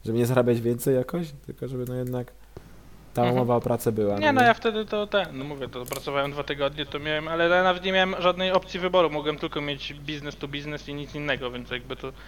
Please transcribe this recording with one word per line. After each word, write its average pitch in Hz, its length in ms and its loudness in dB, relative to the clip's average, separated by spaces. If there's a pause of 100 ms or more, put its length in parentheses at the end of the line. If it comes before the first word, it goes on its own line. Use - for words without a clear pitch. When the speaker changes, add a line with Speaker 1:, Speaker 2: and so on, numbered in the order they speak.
Speaker 1:
Żeby 113 120 0
nie 120 80 4
zarabiać 120 360 4
więcej 120 340 2
jakoś, 160 320 -2 (180)
tylko - 220 -10
żeby, 127 200 -6
no, 123 80 -6
jednak 127 360 -4 (840)
ta 123 80 0
Speaker 2:
Mhm. 123 160 4
Speaker 1:
umowa 120 180 4
o 117 60 4
pracę 117 300 0
była, 104 280 2
Speaker 2:
Nie, 101 80 2
Speaker 1:
no 285 60 6
Speaker 2:
no, 262 80 6
Speaker 1:
nie? 240 60 6
Speaker 2:
ja 233 60 10
wtedy 220 320 -2
to 208 220 -2
ten, 170 300 0
no, 135 60 -6
mówię, 139 240 -8
to 123 180 -10
pracowałem 139 460 -2
dwa 143 120 -4
tygodnie, 143 420 -2
to 147 140 -6
miałem, 151 280 -2
ale 165 220 2
ja 180 140 6
nawet 180 200 2
nie 190 80 0
miałem 185 280 4
żadnej 180 320 2
opcji 185 280 0
wyboru, 180 300 4
mogłem 151 280 -2
tylko 156 240 -4
mieć 143 320 -6
business 147 420 -8
to 147 120 -8
business 143 420 -8
i 143 40 -8
nic 143 220 -10
innego, 139 360 -2
więc 123 200 -10
jakby 127 240 -6
to 135 160 -8 (160)